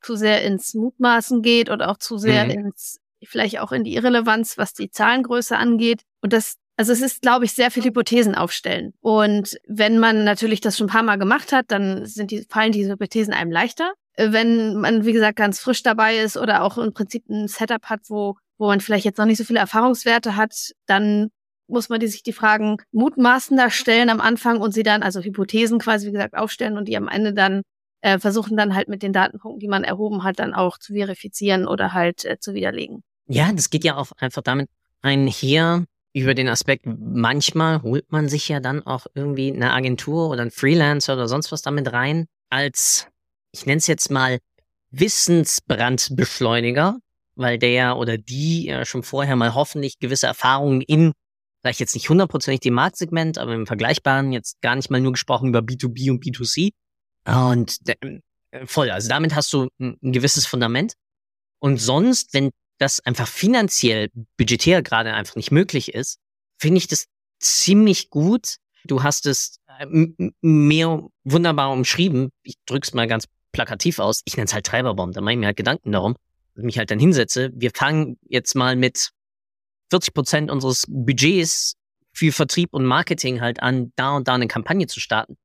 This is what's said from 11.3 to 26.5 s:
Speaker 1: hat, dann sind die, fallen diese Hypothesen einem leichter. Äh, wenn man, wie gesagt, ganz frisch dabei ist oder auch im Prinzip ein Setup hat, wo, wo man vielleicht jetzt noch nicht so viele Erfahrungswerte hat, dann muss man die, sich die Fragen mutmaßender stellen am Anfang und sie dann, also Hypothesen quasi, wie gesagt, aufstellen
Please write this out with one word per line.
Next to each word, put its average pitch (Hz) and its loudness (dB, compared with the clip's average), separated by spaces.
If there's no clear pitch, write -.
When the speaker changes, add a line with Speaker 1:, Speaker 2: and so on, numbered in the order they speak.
Speaker 1:
hat, 262 2
dann 196 -2
sind 208 -10
die, 208 -8
fallen 220 2
diese 202 0
Hypothesen 208 -2
einem 170 -2
leichter. 240 -2
Äh, 220 0
wenn 220 2
man, 214 2
wie 226 2
gesagt, 214 2
ganz 208 0
frisch - -2
dabei 220 2
ist 220 -2
oder 202 2
auch 196 -2
im 226 -2
Prinzip - -8
ein 208 -4
Setup 220 -4
hat, 214 -6
wo, 202 -4
wo 214 0
man 202 4
vielleicht 208 0
jetzt 208 -2
noch 214 2
nicht 220 4
so 233 -4
viele 233 2
Erfahrungswerte 233 2
hat, - -2
dann 208 2
muss 233 -2
man 226 -2
die, 226 0
sich 208 -10
die 226 -6
Fragen 214 2
mutmaßender 247 4
stellen 240 4
am 220 2
Anfang 233 2
und 208 0
sie 220 0
dann, 208 2
also 190 -2
Hypothesen 214 0
quasi, 208 0
wie 202 -8
gesagt, 208 -4
aufstellen 214 -4